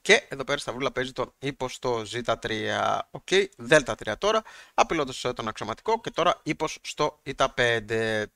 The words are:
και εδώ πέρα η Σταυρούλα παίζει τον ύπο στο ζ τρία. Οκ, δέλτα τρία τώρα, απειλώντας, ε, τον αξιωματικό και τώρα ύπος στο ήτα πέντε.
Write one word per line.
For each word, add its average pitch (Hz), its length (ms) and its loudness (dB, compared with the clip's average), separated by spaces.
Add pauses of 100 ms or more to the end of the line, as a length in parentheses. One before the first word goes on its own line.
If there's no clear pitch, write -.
και - 280 4
εδώ 139 140 -8
πέρα 139 140 0
η - 40 -8
Σταυρούλα 123 300 -4
παίζει 127 200 -4
τον 123 280 -6
ύπο 131 300 -6
στο 117 360 -2
ζ 104 100 -10 (240)
τρία. 107 720 0
Οκ, - 160 -14 (300)
δέλτα 120 380 4
τρία 107 220 -6
τώρα, 220 240 2 (320)
απειλώντας, 143 500 0
ε, 123 100 0
τον 117 140 -6
αξιωματικό 113 540 -2
και 143 100 -6
τώρα - 320 2
ύπος - 380 -4
στο - 420 -4
ήτα 135 260 0
πέντε. 113 880 0